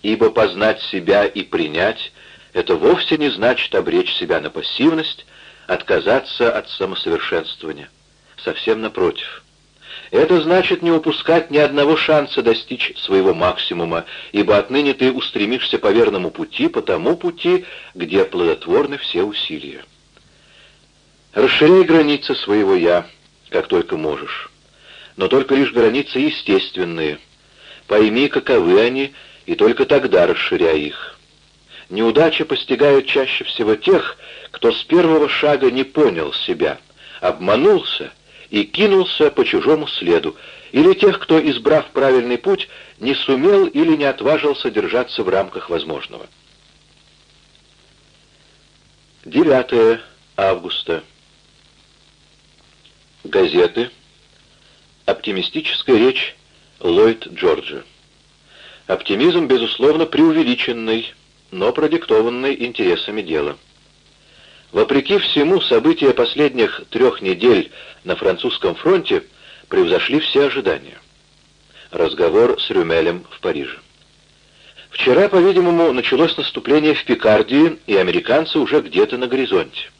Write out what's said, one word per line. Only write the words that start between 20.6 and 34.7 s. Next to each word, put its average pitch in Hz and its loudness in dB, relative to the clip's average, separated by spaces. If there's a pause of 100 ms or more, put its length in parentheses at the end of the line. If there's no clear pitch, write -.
Расширяй 165 4
границы 147 2
своего 101 0
"я", 87 2 (440)
как - -2
только 87 -2
можешь, 76 -8 (680)
но 95 -2
только 135 2
лишь 131 0
границы 120 0
естественные. 90 -2 (640)
Пойми, 110 2
каковы 101 2
они, 135 0 (340)
и 85 -4
только 113 2
тогда 110 2
расширяй 82 0
их. - -12 (720)
Неудача 113 2
постигает 139 2
чаще - -2
всего 107 -2
тех, - 0 (340)
кто 117 0